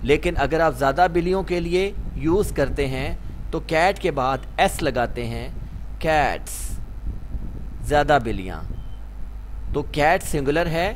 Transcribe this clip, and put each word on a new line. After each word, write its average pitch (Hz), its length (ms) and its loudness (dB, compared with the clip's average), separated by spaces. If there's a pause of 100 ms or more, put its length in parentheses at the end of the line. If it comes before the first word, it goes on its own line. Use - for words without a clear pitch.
लेकिन 156 320 2
अगर 139 260 2
आप 160 120 4
ज़्यादा 139 340 4
बिल्लियों 180 360 2
के 175 160 0
लिए 175 340 0 (240)
यूज़ 165 360 2
करते 139 340 0
हैं 135 640 -4
तो 160 80 -2
cat 165 400 2
के 175 120 0
बाद 131 360 0 (120)
एस 185 220 4
लगाते 123 440 0
हैं, 117 240 -6 (520)
cats, 139 760 0 (1040)
ज़्यादा 143 360 4
बिल्लियाँ। 95 440 -4 (1080)
तो 143 100 0 (120)
cat 156 280 4
singular 151 440 2
है 165 280 0